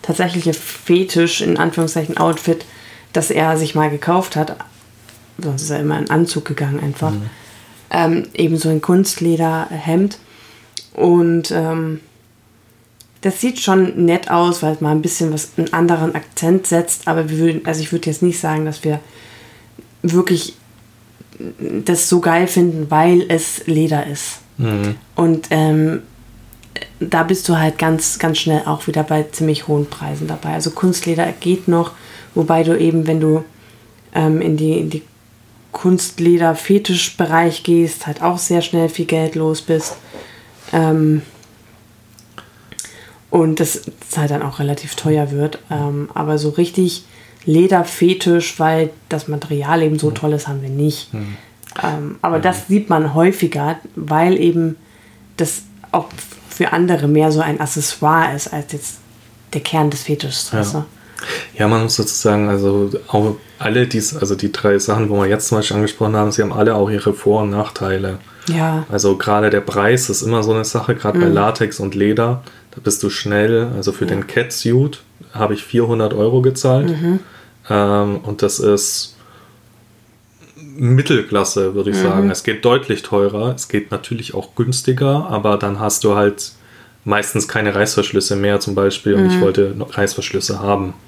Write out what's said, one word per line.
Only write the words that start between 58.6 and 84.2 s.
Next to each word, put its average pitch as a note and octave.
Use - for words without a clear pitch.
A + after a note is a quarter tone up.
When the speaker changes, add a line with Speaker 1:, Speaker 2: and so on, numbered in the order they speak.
Speaker 1:
jetzt -
der C#3+
Kern D3+
des -
Fetisches, C#3+
Speaker 2:
Ja. A2
Speaker 1:
weißt G#2
du? D3+
Speaker 2:
Ja, G#2+
man A2+
muss A2
dazu G#2+
sagen, G#2
also G2+
auch G#2
alle A#2+
dies-, A#2
also G2
die G2+
drei G2+
Sachen, G#2+
wo G2+
wir G2
jetzt G#2
zum A2
Beispiel G#2
angesprochen G#2+
haben, G#2
sie A2
haben G2+
alle A2
auch G#2
ihre G#2
Vor- G#2+
und G#2
Nachteile. F#2+
Speaker 1:
Ja. D#3+
Speaker 2:
Also G2
gerade G#2
der G2+
Preis G#2
ist -
immer A2+
so A2
eine A2
Sache, A2+
gerade A#2
bei E3+
Speaker 1:
Mhm. -
Speaker 2:
Latex G#2
und G2
Leder, A#2
da -
bist -
du G#2
schnell, A2
also G2
für -
Speaker 1:
Ja. F2
Speaker 2:
den G2+
Catsuit B2
habe G#2
ich -
vierhundert A2+
Euro A2+
gezahlt. C3
Speaker 1:
Mhm. E3+
Speaker 2:
Ähm, G2+
und G#2
das G2+
ist -
Mittelklasse, G#2
würde G2+
ich G2
Speaker 1:
Mhm. F#2+
Speaker 2:
sagen. F#2+
Es F2+
geht G#2+
deutlich A#2+
teurer, G#2
es -
geht G#2
natürlich A2+